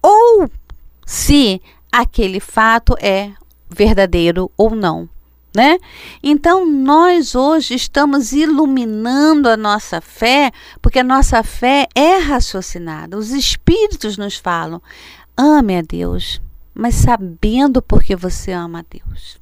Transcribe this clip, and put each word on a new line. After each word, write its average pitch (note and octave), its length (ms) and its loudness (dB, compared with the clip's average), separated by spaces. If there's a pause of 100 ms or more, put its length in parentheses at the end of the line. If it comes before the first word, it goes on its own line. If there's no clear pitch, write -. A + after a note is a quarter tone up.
ou G#4 480 4 (560)
se A#3+ 560 0 (280)
aquele G#3 500 -2
fato A3+ 600 0
é G3+ 320 -2 (380)
verdadeiro F3+ 840 0
ou A3 180 0
não, E3+ 340 -4 (460)
né? C#4+ 240 4 (440)
Então, E4+ 440 0
nós D4+ 680 2
hoje C#4 400 0
estamos C#4 580 -2
iluminando C4+ 1160 0
a A3+ 80 2
nossa G#3 440 -4
fé, B3+ 500 0 (320)
porque B3 160 2
a B3+ 60 2
nossa B3+ 380 2
fé C4 520 0
é E4 240 4
raciocinada. F3+ 1000 -6
Os G#3+ 140 -8
espíritos C#4 880 -2
nos G3+ 180 -10
falam, E3+ 460 -8 (540)
"Ame C4 400 2
a E3+ 60 -2
Deus, F3 600 -6 (320)
mas A#3 220 -2
sabendo A#3 840 0
por - 220 4
que G3 140 4
você F3+ 340 -8
ama E3+ 300 -10
a E3 100 -20
Deus." - 520 -14